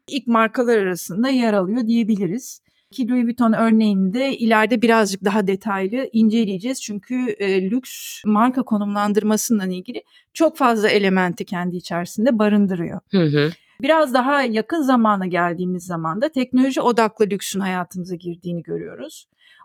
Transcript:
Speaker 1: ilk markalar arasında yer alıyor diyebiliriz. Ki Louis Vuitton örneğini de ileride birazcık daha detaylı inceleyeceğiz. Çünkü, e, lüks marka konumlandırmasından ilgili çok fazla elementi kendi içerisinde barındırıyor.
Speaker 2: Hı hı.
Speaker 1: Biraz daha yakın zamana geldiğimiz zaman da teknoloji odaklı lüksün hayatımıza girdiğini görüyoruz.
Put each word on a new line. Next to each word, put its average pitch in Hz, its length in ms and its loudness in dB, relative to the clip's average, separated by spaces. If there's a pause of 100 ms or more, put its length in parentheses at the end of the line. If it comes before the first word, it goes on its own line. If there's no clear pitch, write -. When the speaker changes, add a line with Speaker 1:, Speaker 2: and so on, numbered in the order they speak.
Speaker 1:
ilk 269 180 -6
markalar 226 520 2
arasında 190 500 -2
yer 247 240 2
alıyor 208 340 0
diyebiliriz. 220 760 -2 (320)
Ki 233 160 -4
Louis 247 160 0
Vuitton 233 280 2
örneğini 208 640 2
de 269 220 -2
ileride 220 460 2
birazcık 220 420 2
daha 202 220 0
detaylı 196 680 -4
inceleyeceğiz. 220 680 0
Çünkü, 247 560 -6
e, 190 320 0
lüks - 540 -8
marka 233 380 2
konumlandırmasından 208 1080 0
ilgili 185 320 -10 (320)
çok 311 220 0
fazla 226 320 2
elementi 185 560 2
kendi 180 320 -6
içerisinde 196 640 -2
barındırıyor. 196 640 0 (100)
Speaker 2:
Hı 190 120 2
hı. 147 280 2 (300)
Speaker 1:
Biraz 285 340 4
daha 269 280 2
yakın 240 400 -2
zamana 220 440 2
geldiğimiz 175 600 -2
zaman 165 360 -6
da 302 60 2
teknoloji 262 520 0
odaklı 220 500 2
lüksün 196 300 -6
hayatımıza 185 540 -6
girdiğini 175 480 -8
görüyoruz. 170 640 -12 (360)